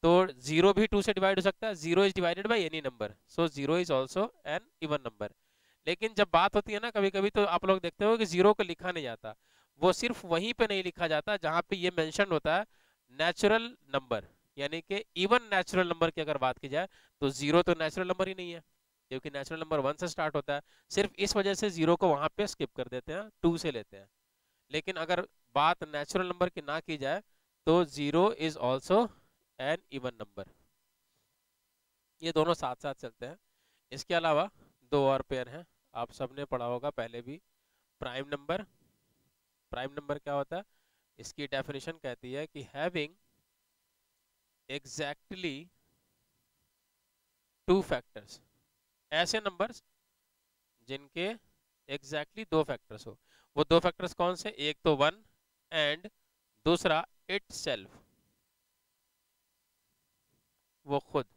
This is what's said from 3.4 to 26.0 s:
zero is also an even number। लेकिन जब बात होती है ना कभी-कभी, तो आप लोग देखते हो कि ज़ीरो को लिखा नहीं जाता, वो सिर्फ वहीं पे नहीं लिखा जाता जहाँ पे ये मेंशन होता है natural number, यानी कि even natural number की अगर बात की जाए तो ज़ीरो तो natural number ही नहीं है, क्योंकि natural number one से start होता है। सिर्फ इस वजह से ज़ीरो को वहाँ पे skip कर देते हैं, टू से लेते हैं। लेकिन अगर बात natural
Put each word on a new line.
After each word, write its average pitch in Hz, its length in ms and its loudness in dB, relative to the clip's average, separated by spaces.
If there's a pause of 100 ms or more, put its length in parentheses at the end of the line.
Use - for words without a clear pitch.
zero 139 260 0
is 180 140 0
also 135 340 0 (220)
an 247 200 -4 (140)
even 147 220 -4
number। 104 260 -8 (580)
लेकिन 220 260 -4
जब 202 200 4
बात 170 220 4
होती 208 180 0
है 208 60 -4
ना 233 120 -6
कभी-कभी, 196 380 2
तो 208 160 2
आप 175 200 0
लोग 190 160 -2
देखते 175 240 -4
हो 226 120 4
कि 220 100 0
ज़ीरो 180 260 4
को 208 100 0
लिखा 180 280 -6
नहीं 165 120 -6
जाता, 113 320 -10 (460)
वो 180 120 6
सिर्फ 240 320 -4
वहीं 180 280 0
पे 233 140 0
नहीं 196 160 -2
लिखा 175 240 -4
जाता 156 300 -2
जहाँ 165 320 0
पे 208 60 -2
ये 180 220 0
मेंशन 165 340 0
होता 156 260 0
है 208 80 -2 (480)
natural 202 520 2 (280)
number, 123 340 0 (300)
यानी 147 240 -4
कि 202 220 -4 (140)
even 202 240 4 (120)
natural 185 360 2
number 165 220 2
की 160 100 -6
अगर 151 180 0
बात 127 180 2
की 139 120 -10
जाए 160 180 -2 (340)
तो 139 100 2
ज़ीरो 147 300 4
तो 175 140 4
natural 160 320 -4
number 185 200 -2
ही 190 80 -8
नहीं 180 160 -12
है, 165 120 -14 (480)
क्योंकि 131 180 -8
natural 139 300 -10
number 156 220 -2
one 135 140 0
से 180 120 -6
start 156 280 -4
होता 143 180 -2
है। 143 80 -4 (300)
सिर्फ 202 260 0
इस 202 180 -2
वजह 196 180 2
से 208 180 -2
ज़ीरो 165 240 4
को 190 140 2
वहाँ 151 280 2
पे 202 100 -2
skip - 280 -8
कर 131 120 -6
देते 127 260 -10
हैं, 208 160 -10 (120)
टू 170 160 4
से 156 140 -4
लेते 107 260 -10
हैं। 98 120 -20 (640)
लेकिन 160 260 -4
अगर 165 240 -2 (340)
बात 156 300 2
natural 151 420 -4